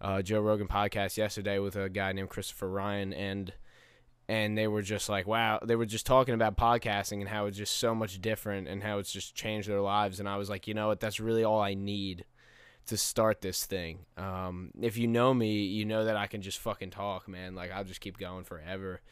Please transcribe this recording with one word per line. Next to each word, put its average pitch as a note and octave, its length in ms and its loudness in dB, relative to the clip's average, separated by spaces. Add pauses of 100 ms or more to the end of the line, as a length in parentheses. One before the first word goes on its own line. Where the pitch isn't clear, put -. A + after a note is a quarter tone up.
uh, G2 220 0
Joe G#2+ 180 2
Rogan G#2 260 4
podcast G2+ 500 2
yesterday G2+ 420 0
with G2 160 0
a G2 140 -2
guy F#2+ 240 0
named G2 160 -4
Christopher - 380 -6
Ryan, G2 460 -2
and, G2 400 -4 (720)
and G#2+ 280 0
they A2 120 2
were G#2+ 160 2
just G2+ 260 -2
like, G2 160 0
wow, A2 400 2
they A#2 100 4
were A2+ 120 2
just A2 180 -4
talking C3 300 6
about A2 200 4
podcasting G#2+ 640 2
and G2 80 -4
how G#2 200 -2
it's G2+ 100 -6
just G#2 220 -2
so A2+ 160 2
much G2 260 -2
different G2+ 460 -2
and G2 160 -6
how G#2 160 -2
it's G2 120 -4
just - 220 -8
changed G#2+ 340 -4
their G2+ 140 2
lives, G2 380 2
and G2+ 100 -4
I G2+ 80 -2
was G2+ 140 -4
like, G2 160 -8
"You G#2+ 80 -2
know G#2+ 120 0
what, G#2+ 120 2
that's A2 200 -2
really A2+ 240 2
all A2 160 4
I G2+ 140 2
need G2 520 -4 (600)
to A2 100 -4
start A2 460 2
this - 240 -2
thing." F2+ 400 -6 (120)
Um, F#2 520 -6 (100)
if A2+ 180 0
you A#2 100 2
know A#2+ 260 6
me, G#2+ 300 2
you G2+ 200 0
know A2 220 2
that A2 100 2
I G2+ 120 0
can G2+ 160 -8
just F#2+ 160 -8
fucking G2+ 320 -6
talk, G2 360 -6
man. F#2 280 -10
Like, F2+ 160 -8
I'll G2 120 -6
just F#2 180 -12
keep F#2 180 -10
going F#2 240 -8
forever. F#2 580 -8 (100)